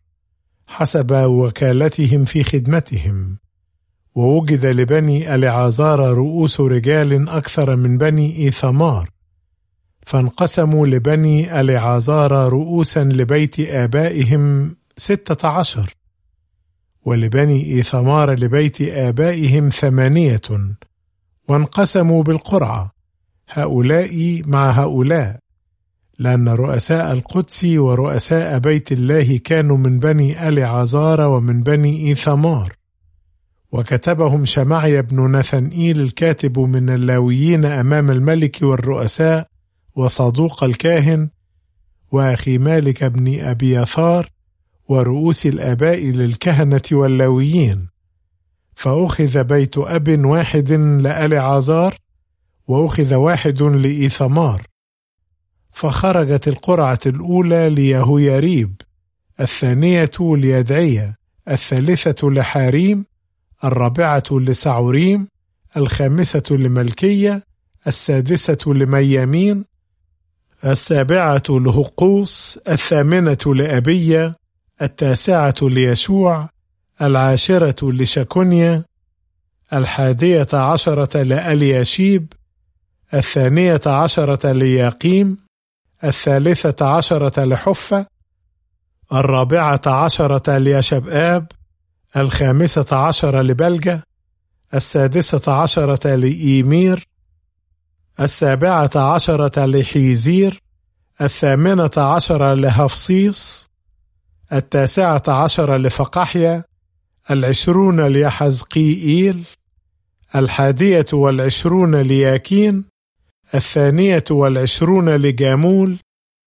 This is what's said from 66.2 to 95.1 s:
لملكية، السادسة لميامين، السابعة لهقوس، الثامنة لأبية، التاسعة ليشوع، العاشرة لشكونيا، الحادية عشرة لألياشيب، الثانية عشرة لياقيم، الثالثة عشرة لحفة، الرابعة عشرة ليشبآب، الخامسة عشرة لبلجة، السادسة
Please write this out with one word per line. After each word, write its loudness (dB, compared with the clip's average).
لملكية، 0
السادسة -2
لميامين، 0
السابعة 2
لهقوس، 0
الثامنة 2
لأبية، 0
التاسعة 0
ليشوع، 0
العاشرة 2
لشكونيا، 0
الحادية 0
عشرة 0
لألياشيب، 0
الثانية 0
عشرة 0
لياقيم، 0
الثالثة 0
عشرة 0
لحفة، -2
الرابعة 0
عشرة 0
ليشبآب، 0
الخامسة 0
عشرة 0
لبلجة، 0
السادسة 0